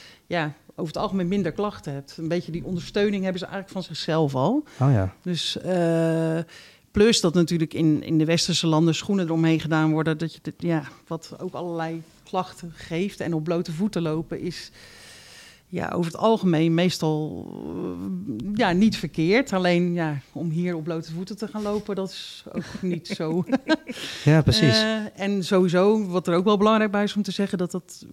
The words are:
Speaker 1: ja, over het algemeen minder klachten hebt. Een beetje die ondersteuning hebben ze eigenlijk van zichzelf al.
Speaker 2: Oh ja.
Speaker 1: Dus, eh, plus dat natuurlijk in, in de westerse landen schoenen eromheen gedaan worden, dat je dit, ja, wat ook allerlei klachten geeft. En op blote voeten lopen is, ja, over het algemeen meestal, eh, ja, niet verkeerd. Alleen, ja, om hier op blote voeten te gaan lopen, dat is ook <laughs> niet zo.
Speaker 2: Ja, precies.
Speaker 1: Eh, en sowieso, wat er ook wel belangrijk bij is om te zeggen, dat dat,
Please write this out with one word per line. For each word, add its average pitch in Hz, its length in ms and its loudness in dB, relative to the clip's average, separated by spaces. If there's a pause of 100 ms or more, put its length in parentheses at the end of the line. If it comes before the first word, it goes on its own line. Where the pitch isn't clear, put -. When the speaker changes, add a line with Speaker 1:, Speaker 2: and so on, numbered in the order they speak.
(280)
Speaker 1:
ja, 156 260 -4 (220)
over 160 180 -6
het 156 100 -4
algemeen 190 240 -2
minder 180 240 0
klachten 202 420 -6
hebt. 139 240 -12
Een 165 100 -6
beetje 170 240 -4
die 151 140 -6
ondersteuning 196 580 -2
hebben 185 160 -2
ze 180 80 -8
eigenlijk 185 260 -10
van 185 100 -6 (120)
zichzelf 156 400 0
al. 202 280 2 (160)
Speaker 2:
Oh 135 120 6
ja. 95 300 2
Speaker 1:
Dus, - 400 -4
eh, 165 800 0 (520)
plus 220 300 6
dat 165 120 2
natuurlijk 165 400 2
in, 156 300 2
in 156 140 0
de 156 80 4
westerse 165 420 0
landen 160 280 4
schoenen 196 300 0
eromheen 160 340 4
gedaan 156 320 2
worden, 156 260 0
dat 160 160 -6
je - 80 -20
dit, - 160 -10
ja, 165 260 -2 (240)
wat - 320 -10
ook 180 140 -8
allerlei 165 480 -6 (220)
klachten 180 520 -6
geeft. 180 440 -4
En 170 140 -4
op 156 100 -2
blote 175 280 -2
voeten 185 300 -2
lopen 160 380 -4
is, - 320 -10 (960)
ja, - 220 -6
over 170 220 -2
het - 100 -12
algemeen 175 520 2
meestal, 156 720 -2 (920)
eh, - 160 -8
ja, 190 160 2
niet 196 260 4
verkeerd. 180 560 0
Alleen, 180 400 2
ja, 156 240 -2 (140)
om 160 180 -6
hier 175 260 -2
op 160 80 -6
blote 160 280 -6
voeten 185 260 -8
te 214 100 -8
gaan 214 140 -8
lopen, 208 340 -4
dat 190 140 -4
is - 340 -14 (100)
ook 170 100 -6 (180)
<laughs> - 0 -
niet 180 260 -4
zo. 170 360 -2 (800)
Speaker 2:
Ja, 156 180 8
precies. 147 400 6
Speaker 1:
Eh, 220 160 0 (180)
en 196 280 0
sowieso, 190 640 4
wat 180 200 -2
er 175 80 2
ook 185 100 2
wel 208 120 4
belangrijk 214 340 4
bij 208 120 0
is 208 120 -2
om 208 60 0
te 196 100 -4
zeggen, 196 260 -2
dat 175 140 -2
dat, - 400 -10